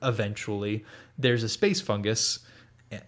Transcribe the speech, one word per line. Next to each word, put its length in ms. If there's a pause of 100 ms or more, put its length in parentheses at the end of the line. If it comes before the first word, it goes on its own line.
eventually. 840 (320)
There's 240
a 80
space 320
fungus. 580 (520)
A-, 160